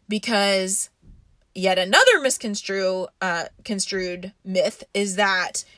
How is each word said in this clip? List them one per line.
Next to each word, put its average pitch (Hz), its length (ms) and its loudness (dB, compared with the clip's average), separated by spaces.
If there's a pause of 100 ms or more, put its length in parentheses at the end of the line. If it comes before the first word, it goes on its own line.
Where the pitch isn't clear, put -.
because 202 800 0 (680)
yet 185 220 2
another 330 420 6
misconstrue-, 196 840 -2 (160)
uh, 170 240 -2 (180)
construed 185 680 -6 (100)
myth 185 480 0
is 196 260 -2
that 190 460 0 (140)